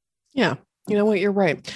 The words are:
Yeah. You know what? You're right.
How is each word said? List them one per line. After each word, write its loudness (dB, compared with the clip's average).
Yeah. 0
You -2
know 2
what? 2
You're 0
right. 0